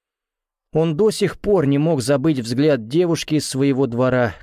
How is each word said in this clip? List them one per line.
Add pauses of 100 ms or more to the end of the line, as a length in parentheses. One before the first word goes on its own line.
(720)
Он
до
сих
пор
не
мог
забыть
взгляд
девушки
из
своего
двора,